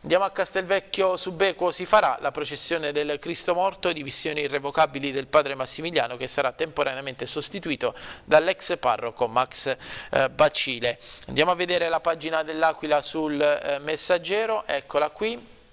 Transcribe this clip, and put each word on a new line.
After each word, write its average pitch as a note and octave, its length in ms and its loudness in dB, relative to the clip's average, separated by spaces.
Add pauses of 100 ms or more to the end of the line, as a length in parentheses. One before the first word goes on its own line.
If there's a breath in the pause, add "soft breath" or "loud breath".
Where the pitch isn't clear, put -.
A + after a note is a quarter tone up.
Andiamo E3 220 2
a F#3+ 80 -2
Castelvecchio F#3+ 840 0
Subequo, F3+ 540 0
si F#3 140 -6
farà F3 360 4
la F3+ 100 -2
processione D3 640 -4
del D3 260 -2
Cristo E3+ 340 -2
morto, F#3 380 0
dimissioni D3+ 480 -2
irrevocabili C#3 720 0
del C3 160 -4
padre C#3 280 4
Massimiliano C3 600 -2
che B2+ 120 -8
sarà C3 260 0
temporaneamente C#3 720 -4
sostituito D3 680 -4 (300 loud breath)
dall'ex E3+ 540 2
parroco A#2 500 0
Max, B2+ 480 0 (360 loud breath)
eh, C3 180 4
Bacile. B2+ 720 2 (280 loud breath)
Andiamo C#3+ 240 4
a F3+ 40 4
vedere F3 340 0
la E3 100 2
pagina D#3+ 440 0
dell'Aquila D#3 580 2
sul, D3+ 400 -2
eh, D3 380 2
Messaggero, F3+ 880 0
eccola D3 440 0
qui. A3+ 460 -6 (180)